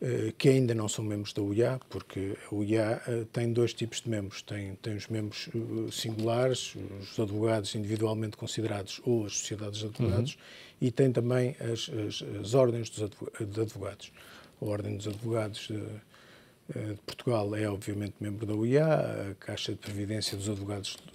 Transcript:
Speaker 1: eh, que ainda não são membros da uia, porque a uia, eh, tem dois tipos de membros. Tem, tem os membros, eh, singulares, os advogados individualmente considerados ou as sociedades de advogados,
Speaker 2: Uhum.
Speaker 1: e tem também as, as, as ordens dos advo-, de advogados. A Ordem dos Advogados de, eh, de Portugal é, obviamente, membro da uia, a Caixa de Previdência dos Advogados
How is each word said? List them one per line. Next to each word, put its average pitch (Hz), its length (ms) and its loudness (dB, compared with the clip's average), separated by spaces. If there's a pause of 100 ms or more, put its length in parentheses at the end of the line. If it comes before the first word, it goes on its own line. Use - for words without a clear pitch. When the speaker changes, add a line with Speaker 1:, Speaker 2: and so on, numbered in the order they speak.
Speaker 1:
eh, 117 360 0
que 143 140 8
ainda 127 240 8
não 107 160 0
são - 120 -2
membros 104 300 -2
da - 80 -2
uia, 117 480 2
porque 98 480 -6 (160)
a - 20 -4
uia, 107 540 2
eh, 117 240 0
tem 117 180 0
dois 117 220 4
tipos - 300 -4
de 120 80 -2
membros. 101 320 -2
Tem, 98 400 -6
tem 110 120 -4
os 101 140 -6
membros, 107 460 -4
eh, 113 360 -2
singulares, 117 880 0 (240)
os - 180 -10
advogados 107 560 2
individualmente 110 640 0
considerados 107 720 -4
ou 117 180 4
as 101 140 -2
sociedades 104 420 -4
de 110 60 -4
advogados, 110 480 2
Speaker 2:
Uhum. - 40 -20 (440)
Speaker 1:
e 127 80 4
tem 135 200 6
também 123 480 2
as, 117 300 -2 (180)
as, 104 160 -6 (200)
as 104 100 -4
ordens 120 380 6
dos 107 140 -4
advo-, - 360 -8
de 104 180 -4
advogados. 101 540 -4 (480)
A 110 60 -4
Ordem 104 320 -2
dos 104 100 -6
Advogados 107 600 -2
de, 107 140 -4 (920)
eh, 110 180 -4
de 101 140 -8
Portugal 107 500 0
é, 107 100 0
obviamente, 101 540 -4
membro 104 240 -4
da 104 100 -2
uia, 120 300 4
a 107 560 2
Caixa - 320 -6
de 98 60 -6
Previdência 104 580 -4
dos 98 140 -4
Advogados 98 480 -4 (160)